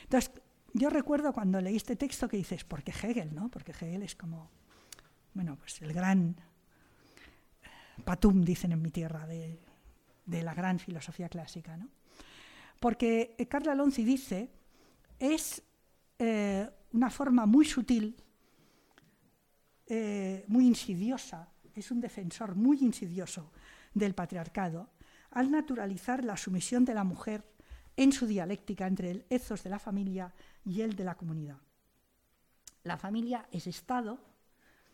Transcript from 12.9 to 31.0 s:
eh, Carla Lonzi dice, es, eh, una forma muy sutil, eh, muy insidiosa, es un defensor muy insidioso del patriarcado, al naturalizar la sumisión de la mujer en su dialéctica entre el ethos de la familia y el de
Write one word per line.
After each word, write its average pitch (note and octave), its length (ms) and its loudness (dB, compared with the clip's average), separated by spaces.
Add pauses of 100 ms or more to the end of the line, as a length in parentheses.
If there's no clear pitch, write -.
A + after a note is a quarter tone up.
eh, A#3+ 80 -2
Carla D4 280 0
Lonzi C4+ 300 4
dice, A#3+ 460 0 (680)
es, D#4 440 -2 (560)
eh, G#3 500 0 (240)
una A#3 180 4
forma B3 360 4
muy C4+ 180 10
sutil, A#3 500 0 (1700)
eh, G#3 640 -4
muy B3 180 8
insidiosa, G3+ 840 0 (260)
es G#3 160 -10
un A#3+ 100 0
defensor G3 540 -8
muy B3+ 260 6
insidioso F3+ 720 -2 (420)
del G3+ 200 2
patriarcado, F3 760 -6 (400)
al C4 200 2
naturalizar B3 760 -2
la G#3 120 -4
sumisión G3+ 480 2
de B3 100 0
la G#3 100 0
mujer G#3+ 400 -4 (520)
en C4+ 160 8
su B3+ 140 0
dialéctica F#3+ 600 -4
entre F#3 240 -2
el F#3+ 200 -8
ethos B3 320 -4
de F#3 80 -12
la G3+ 80 -6
familia F#3+ 560 -6 (300)
y F#3+ 180 -4
el A3 140 -2
de F#3+ 80 -6